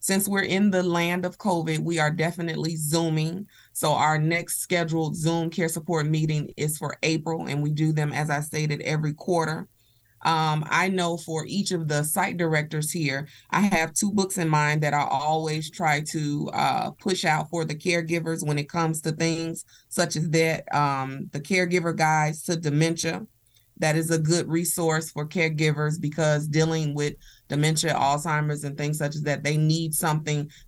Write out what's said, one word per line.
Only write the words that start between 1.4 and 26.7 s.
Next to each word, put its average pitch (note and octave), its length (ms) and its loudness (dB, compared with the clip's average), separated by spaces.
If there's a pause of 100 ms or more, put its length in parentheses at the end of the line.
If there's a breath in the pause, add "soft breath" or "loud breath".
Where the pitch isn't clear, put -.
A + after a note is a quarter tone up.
we D#3+ 200 -2
are D3+ 120 2
definitely E3 680 -2
Zooming. D#3+ 680 0 (260 soft breath)
So D3+ 220 0
our D3+ 240 4
next E3+ 420 0
scheduled E3 560 0
Zoom E3 320 0
care E3 200 0
support D#3+ 380 -2
meeting D#3 500 0
is D3+ 200 -2
for - 260 -8
April, D#3+ 440 0
and C#3+ 160 -2
we D3 80 0
do D#3 220 2
them, D3+ 200 0
as D3 160 -2
I D3 140 -2
stated, D3+ 400 -4
every D#3 320 -2
quarter. E3 540 -2 (540 soft breath)
Um, D#3 460 2
I F3+ 200 2
know F3 280 0
for D#3+ 300 -6
each G3 240 -2
of E3 180 -2
the D3 140 2
site F#3 340 -2
directors D#3 540 0
here, D3 380 -4 (220 loud breath)
I E3+ 100 2
have E3 340 2
two G3+ 180 0
books F#3+ 240 0
in E3 120 0
mind D3+ 340 2
that D3 100 2
I D3 120 2
always D#3 680 -2
try D3+ 400 0
to, D3 420 -2
uh, C3 380 0
push - 340 -2
out D#3 260 0
for E3+ 140 -2
the D#3 120 -6
caregivers E3 680 -2
when D3 120 0
it C#3+ 100 -4
comes D#3+ 340 0
to D#3+ 100 -2
things E3 520 -2 (240 soft breath)
such E3+ 280 -2
as E3 140 0
that, D#3+ 440 2
um, C#3 580 -2
the C#3+ 80 -6
Caregiver F3 560 0
Guides D#3 480 2
to E3+ 120 -2
Dementia. E3 720 0 (540 soft breath)
That D#3 140 2
is D#3+ 160 0
a D#3+ 80 4
good D#3+ 300 2
resource E3 600 0
for D3+ 160 -6
caregivers D#3 760 0
because D3+ 480 0
dealing D#3 460 2